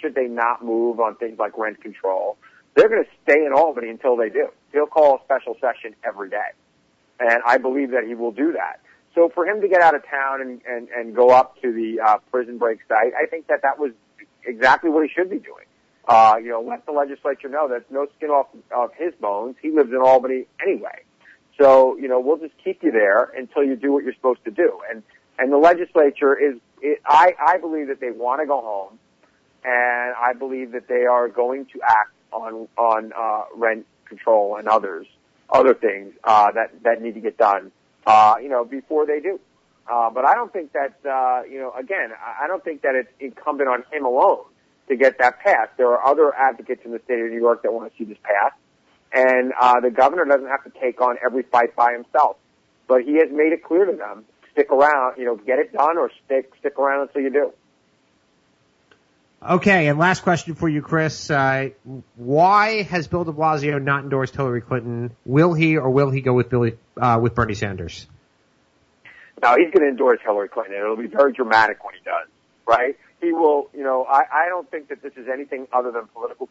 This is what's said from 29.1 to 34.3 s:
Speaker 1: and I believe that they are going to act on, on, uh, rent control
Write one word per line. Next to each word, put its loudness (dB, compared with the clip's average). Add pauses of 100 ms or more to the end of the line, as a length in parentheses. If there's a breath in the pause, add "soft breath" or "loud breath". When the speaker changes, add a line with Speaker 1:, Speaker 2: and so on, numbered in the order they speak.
Speaker 1:
and -2
I 0
believe -10
that -10
they 0
are 2
going -4
to -20
act 2 (220)
on, -10 (100)
on, 0
uh, -4 (100)
rent -4 (200)
control 0